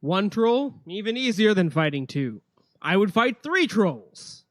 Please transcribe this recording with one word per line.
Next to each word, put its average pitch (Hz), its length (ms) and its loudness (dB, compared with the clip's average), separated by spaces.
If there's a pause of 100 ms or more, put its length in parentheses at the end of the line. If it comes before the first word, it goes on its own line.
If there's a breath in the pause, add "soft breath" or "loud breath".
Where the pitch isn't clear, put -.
One 185 300 0
troll, 233 580 0
even 208 300 -6
easier 214 360 2
than 180 160 2
fighting 143 380 -2
two. 123 340 -6 (400)
I 165 160 0
would 196 160 2
fight 233 280 0
three 339 260 0
trolls. 170 840 -4